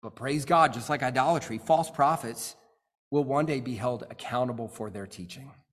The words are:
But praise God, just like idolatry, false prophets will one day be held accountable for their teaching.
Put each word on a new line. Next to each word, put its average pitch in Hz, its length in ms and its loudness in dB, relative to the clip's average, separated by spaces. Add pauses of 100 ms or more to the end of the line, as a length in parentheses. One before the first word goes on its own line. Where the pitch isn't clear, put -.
But 110 120 -14
praise 139 300 -4
God, 165 280 6
just 113 160 -6
like 143 140 0
idolatry, 127 560 2
false 160 320 2
prophets 143 640 0 (560)
will 143 140 4
one 139 200 2
day 147 160 0
be 123 140 -6
held 117 340 -4
accountable 120 600 -4
for 107 200 -8
their 98 180 -10
teaching. 131 440 -16 (220)